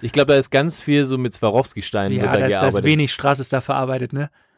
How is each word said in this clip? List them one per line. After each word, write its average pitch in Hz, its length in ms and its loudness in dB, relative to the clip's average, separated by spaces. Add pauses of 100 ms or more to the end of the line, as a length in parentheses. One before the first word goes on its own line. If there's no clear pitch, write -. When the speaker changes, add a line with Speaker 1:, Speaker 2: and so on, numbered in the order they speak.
Speaker 1:
ich 117 120 -6
glaube, 143 200 4
da 139 60 6
ist - 120 -2
ganz 139 300 0
viel 147 240 2
so 131 120 -2
mit 127 160 -4
Swarovski-Steinen 104 840 -2
Speaker 2:
Ja, 98 80 -2
Speaker 1:
wird - 100 0
da - 40 2
Speaker 2:
da - 60 0
ist, 101 80 2
da 98 40 0
ist 95 40 0
Speaker 1:
gearbeitet. 95 240 0
Speaker 2:
wenig 151 280 2
Straße 139 280 -2
ist 127 120 -6
da 135 80 2
verarbeitet, 131 520 -4
ne? 143 160 -4 (280)